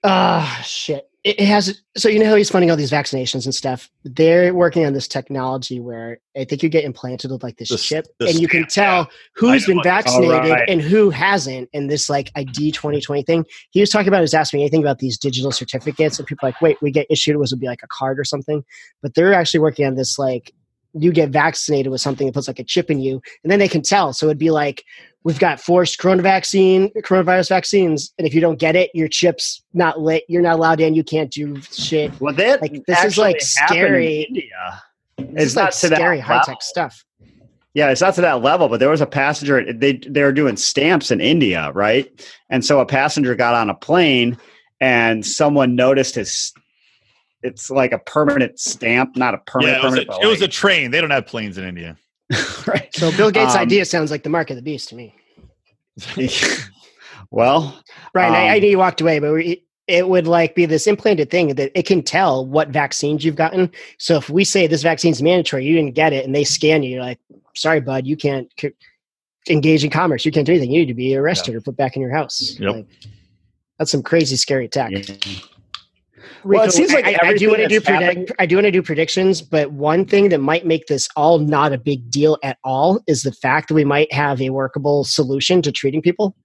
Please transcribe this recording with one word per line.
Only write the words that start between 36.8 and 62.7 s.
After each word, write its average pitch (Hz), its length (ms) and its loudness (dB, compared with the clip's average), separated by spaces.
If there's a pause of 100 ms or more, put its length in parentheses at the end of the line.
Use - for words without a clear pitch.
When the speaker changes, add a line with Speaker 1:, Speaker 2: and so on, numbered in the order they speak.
Speaker 3:
Yeah, 147 160 2
it's 135 140 2
not 185 140 4
to 175 40 0
that 147 220 2
level, 151 260 4
but 113 100 0
there 131 120 4
was 156 100 2
a 143 60 2
passenger, 139 640 0
they, 131 220 2
they 139 300 -2
were 139 80 2
doing 135 260 0
stamps 151 520 0
in 95 120 0
India, 95 520 0
right? 110 320 2 (440)
And 127 120 0
so 143 180 2
a 123 40 2
passenger 135 500 0
got 120 200 2
on 113 160 0
a 87 40 -4
plane, 131 600 0 (420)
and 117 460 2
someone 143 500 2
noticed 131 420 2
his, - 360 -6 (920)
it's - 260 -12
like 131 220 0
a 113 60 -4
permanent 143 640 0
stamp, - 560 -2
not 123 180 0
a - 40 -8
permanent, 139 400 -2
Speaker 2:
Yeah, - 20 -2
it 135 40 -2
was 131 100 2
Speaker 3:
permanent, 139 140 -2
Speaker 2:
a, - 40 -12
Speaker 3:
but, 95 100 -4
Speaker 2:
it 208 40 4
was 214 140 2
a 196 40 2
Speaker 3:
like 185 60 -4
Speaker 2:
train. 165 400 0
They 151 100 0
don't 156 100 -2
have 139 160 0
planes 104 320 -10
in 95 60 -10
India. 85 320 -12 (340)
Speaker 3:
<laughs> 120 60 -2 (300)
Right. - 280 -4
Speaker 1:
So 165 220 0
Bill 214 160 4
Gates' 196 240 2
Speaker 3:
Um, - 60 4
Speaker 1:
idea 190 220 2
sounds 156 260 -4
like 147 120 -8
the 160 80 -8
mark 160 200 -2
of 135 60 -8
the 120 60 -18
beast 143 280 -10
to 113 40 -20
me. 117 200 -20 (840)
Speaker 3:
<laughs> - 280 -6 (1040)
Well, 135 520 2 (300)
Speaker 1:
Brian, 180 220 2
I, 180 140 2
I 202 80 4
Speaker 3:
um, 208 40 4
Speaker 1:
know 202 80 4
you 196 100 4
walked 185 220 2
away, 160 180 2
but 147 140 -2
we, 170 320 -4 (240)
it 185 200 2
would, 180 180 2
like, 165 280 2
be 175 120 2
this 156 200 0
implanted 202 440 0
thing 165 260 0
that 135 220 -4
it 170 80 -4
can 185 160 2
tell 143 440 0
what 147 220 0
vaccines 147 560 -4